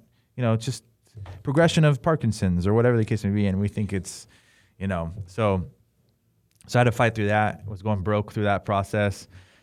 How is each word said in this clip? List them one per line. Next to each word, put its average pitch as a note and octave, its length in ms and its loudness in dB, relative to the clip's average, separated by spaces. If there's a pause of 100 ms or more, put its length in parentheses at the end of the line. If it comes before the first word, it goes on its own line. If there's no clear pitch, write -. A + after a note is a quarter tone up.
(360)
you B2+ 60 -6
know, A2+ 120 2
it's A2+ 120 -2
just - 180 -8 (600)
progression E3 420 4
of D3 160 2
Parkinson's G#2 640 0
or G2+ 80 2
whatever A#2 240 4
the A2 80 2
case G#2+ 180 -4
may G2 80 0
be. G#2 140 2
And F#2+ 140 0
we G2+ 80 0
think G2 260 -4
it's, - 320 -8 (540)
you G2 80 -6
know, E2+ 260 -4 (140)
so, G2 420 0 (1000)
so - 100 0
I B2 40 6
had - 40 6
to A#2 60 4
fight A2+ 240 2
through G#2+ 120 0
that. G#2+ 380 0
I G2+ 40 -12
was G2+ 120 -14
going G#2 220 -2
broke G#2 280 0
through G#2+ 120 -4
that G2+ 200 0
process, G2+ 640 -2 (360)